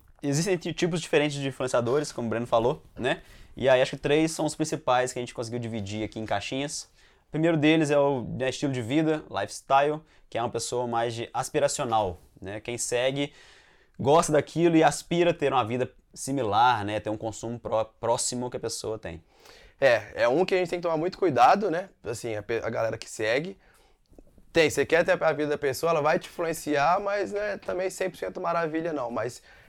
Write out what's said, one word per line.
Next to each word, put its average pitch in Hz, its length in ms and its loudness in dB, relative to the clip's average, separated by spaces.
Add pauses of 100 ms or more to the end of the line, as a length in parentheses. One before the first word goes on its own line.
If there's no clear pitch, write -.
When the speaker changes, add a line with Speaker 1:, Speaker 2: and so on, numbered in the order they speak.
(220)
Speaker 1:
Existem 165 340 0
ti-, 170 160 -6
tipos 175 280 -2
diferentes 147 360 2
de 139 120 -4
influenciadores, 131 640 0
como 120 160 -6
o 110 40 -2
Breno 117 160 -2
falou, 123 360 0 (140)
né? 139 260 -4 (340)
E 123 120 0
aí 131 120 8
acho 135 160 0
que - 60 -12
três 156 300 2
são 160 120 -4
os 151 100 -4
principais 127 580 0
que - 60 -8
a 123 40 -4
gente 123 120 -10
conseguiu 117 240 -6
dividir 110 460 -6
aqui - 140 -8
em 110 80 -8
caixinhas. 131 640 -6 (380)
O - 20 -20
primeiro 160 260 2
deles 156 340 4
é 147 80 4
o, 139 240 2
né, 120 260 -4
estilo 139 240 -2
de 127 100 -4
vida, 156 480 0
lifestyle, 139 720 0 (280)
que - 100 -8
é 117 40 -2
uma 120 80 -2
pessoa 123 360 -4
mais 117 280 -2
de 117 180 -8
aspiracional, 120 880 -2 (200)
né? 101 200 -10
Quem 120 180 -8
segue 135 540 -2 (680)
gosta 151 340 4
daquilo 160 440 4
e 160 60 8
aspira 170 480 2
a 165 40 2
ter 143 180 0
uma 127 120 2
vida 123 260 -4 (240)
similar, 117 680 2
né? 107 140 -2
Ter 107 120 -8
um 110 60 -4
consumo 117 420 -8
pró-, 110 260 -2 (160)
próximo 123 500 -2
que 131 60 -8
a 117 40 -8
pessoa 110 380 -6
tem. 80 240 -12 (580)
Speaker 2:
É, 113 420 2
é 117 60 6
um 151 160 4
que 185 100 -2
a 185 40 4
gente 180 120 -2
tem 175 80 -2
que 170 40 -12
tomar 170 140 0
muito 170 220 -2
cuidado, 170 520 6
né? 170 200 -4 (120)
Assim, 113 320 -8
a 104 80 -6
pe-, 113 220 -2
a 113 60 -4
galera 117 260 -2
que - 120 -10
segue, 135 500 -2 (1000)
tem, 156 140 4
você 139 160 0
quer 170 180 4
ter 180 180 0
a 160 120 2
vida 147 160 -2
da 147 80 -2
pessoa, 143 320 -2
ela 160 100 2
vai 156 180 2
te - 120 -18
influenciar, 160 680 0
mas 202 320 -2
não 202 120 -4
é 208 160 -6
também 185 320 -4
cem 190 180 -4
por 175 80 -14
cento 185 240 -8
maravilha, 170 500 -2
não. 131 200 -4
Mas 120 320 -6 (260)